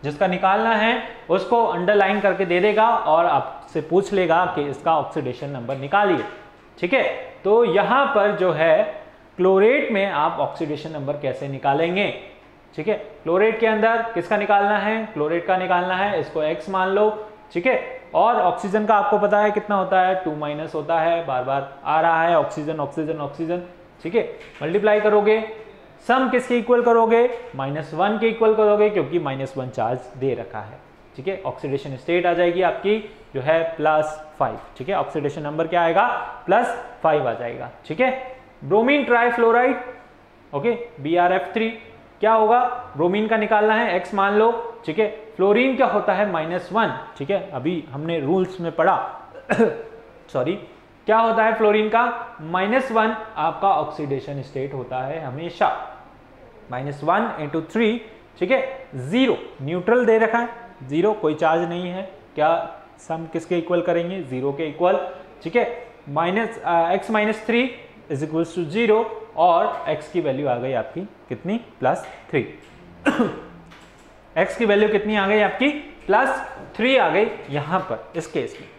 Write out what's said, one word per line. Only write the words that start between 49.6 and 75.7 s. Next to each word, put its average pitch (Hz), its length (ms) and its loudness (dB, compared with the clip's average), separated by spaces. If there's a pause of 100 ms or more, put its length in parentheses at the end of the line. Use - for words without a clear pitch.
Sorry, 143 220 -2 (520)
क्या 220 120 4
होता 226 260 4
है 220 100 2
fluorine 214 340 4
का? 233 520 0
माइनस 196 520 0
वन 220 240 2 (200)
आपका 160 320 0
oxidation 143 760 -2
state 135 320 -8
होता 127 240 -8
है 143 260 -8
हमेशा, 165 440 -4 (1040)
माइनस 139 340 -8
वन 208 340 2
इंटू 151 220 -4
थ्री, 220 400 0 (380)
ठीक 185 120 -2
है, - 440 -2
Zero, 180 420 0 (260)
neutral 180 420 0
दे 220 140 4
रखा 226 200 2
है, 240 100 -2 (400)
ज़ीरो, 175 240 2
कोई 156 220 -2
charge 165 340 0
नहीं 175 200 -6
है। 185 140 -8 (320)
क्या 165 420 0 (220)
sum 160 340 -10
किसके 170 260 -4
equal 175 240 0
करेंगे? 175 400 -2
ज़ीरो 131 300 -4
के 160 140 -4
equal। 175 320 0 (440)
ठीक 165 140 -4
है, - 300 -2 (220)
Minus, 185 540 -2
uh, 170 300 2
x 196 180 -2
minus 214 360 0
three 240 200 2 (460)
is 143 120 -4
equals 160 300 -4
to 175 180 -4
zero 220 320 2 (320)
और - 520 2
x 151 200 -6
की 175 120 -2
value 143 280 -2
आ 127 60 0
गई 131 180 -4
आपकी 120 280 -4
कितनी? 190 560 -8 (240)
प्लस 143 260 0 (240)
थ्री। - 120 0 (640)
<coughs> 285 40 4 (1300)
x 185 180 -2
की 240 80 -2
value 208 240 4
कितनी 208 280 0
आ 196 100 0
गई 208 140 2
आपकी? 208 280 0 (380)